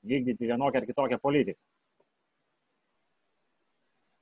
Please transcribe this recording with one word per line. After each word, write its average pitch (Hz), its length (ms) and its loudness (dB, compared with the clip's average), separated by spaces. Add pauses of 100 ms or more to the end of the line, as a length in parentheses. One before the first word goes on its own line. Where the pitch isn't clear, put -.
vykdyti 120 460 -2
vienokią 127 320 2
ar 107 60 -6
kitokią 123 340 0
politiką. 139 380 0 (2500)